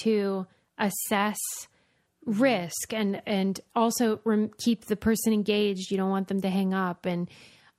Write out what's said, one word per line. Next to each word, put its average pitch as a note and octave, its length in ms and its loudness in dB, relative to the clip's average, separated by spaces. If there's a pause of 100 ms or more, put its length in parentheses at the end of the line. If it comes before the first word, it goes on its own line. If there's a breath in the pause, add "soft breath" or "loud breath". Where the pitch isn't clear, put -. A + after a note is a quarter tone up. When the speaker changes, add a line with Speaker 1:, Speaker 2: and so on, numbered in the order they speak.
Speaker 1:
to G3 440 0 (300 soft breath)
assess G#3 600 -2 (880)
Speaker 2:
Mm-hmm. G#3 140 0
Speaker 1:
risk G#3+ 520 0
and, G#3 320 0
and F#3+ 340 0 (160)
also A3+ 480 2
rem-, G#3+ 340 2
keep - 280 0
the - 100 -2
person A3 380 2
engaged. G#3 580 0
You G3 60 0
don't F#3+ 140 0
want F#3+ 160 -2
them G3 140 -2
to F#3+ 80 0
hang F#3+ 240 0
up, F#3 320 -2
and, F3 240 -2 (500 loud breath)